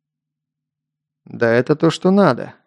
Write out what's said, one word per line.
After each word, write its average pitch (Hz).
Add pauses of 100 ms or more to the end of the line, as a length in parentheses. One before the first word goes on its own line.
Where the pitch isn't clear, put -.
(1200)
Да 117
это 127
то, 160
что 185
надо, 185 (120)